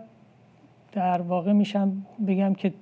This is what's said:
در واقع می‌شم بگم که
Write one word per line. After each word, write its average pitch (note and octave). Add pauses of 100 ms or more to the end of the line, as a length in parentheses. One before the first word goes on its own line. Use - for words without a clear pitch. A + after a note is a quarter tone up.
(920)
در F3+
واقع F3
می‌شم G3 (220)
بگم G3
که F#3+